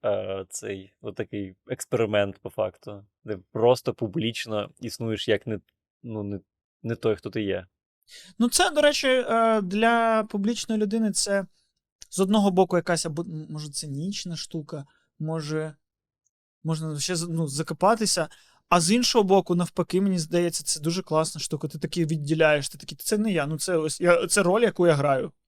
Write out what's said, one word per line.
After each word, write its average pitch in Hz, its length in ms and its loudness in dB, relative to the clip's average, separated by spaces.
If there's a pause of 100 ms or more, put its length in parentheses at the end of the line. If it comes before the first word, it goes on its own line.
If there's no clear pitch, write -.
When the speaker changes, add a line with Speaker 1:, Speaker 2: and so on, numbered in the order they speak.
Speaker 1:
е, 98 440 -2
цей 98 520 -10
отакий 101 540 -8 (160)
експеримент, 104 680 -2
по - 120 -14
факту, 101 540 -6 (200)
де 104 140 -8 (140)
просто 120 420 2
публічно 110 760 -4 (100)
існуєш 113 480 -6
як 104 180 0
не, 110 140 -4 (420)
ну, 110 200 -10
не, 101 180 -8 (420)
не 117 140 -4
той, 110 200 0
хто - 140 -10
ти 110 120 -4
є. 92 240 -4 (720)
Speaker 2:
Ну, 233 100 4
це, 359 220 2
до 294 100 0
речі, 294 280 4
е, 226 540 2
для 220 600 2
публічної 220 560 -2
людини 214 320 0
це, 196 340 0 (640)
з 185 100 -2
одного 196 300 4
боку, 185 260 4
якась 170 300 0
або, 160 160 -6
м, 156 280 -10
може, 151 200 -10
цинічна 160 680 -8
штука, 147 500 -10 (320)
може, 156 580 -6 (880)
можна 156 360 -4
ще 180 160 -2
з-, 170 120 -4
ну, 165 200 -2
закопатися, 170 800 0 (400)
а 175 120 6
з 165 120 2
іншого 233 320 4
боку, 185 300 4
навпаки, 175 460 0
мені 190 180 2
здається, 165 460 0
це - 160 -4
дуже 165 220 -2
класна 156 380 -2
штука. - 280 -6
Ти 151 100 -12
таки 170 280 -2
відділяєш, 151 640 2
ти - 100 -16
такий, - 220 -16
«Це - 180 0
не 214 140 0
я, 151 140 0
ну, 151 120 -4
це 180 180 0
ось 156 240 -2
я, 175 260 4
це - 160 2
роль, 190 200 2
яку 180 240 4
я 160 80 8
граю 139 380 0 (160)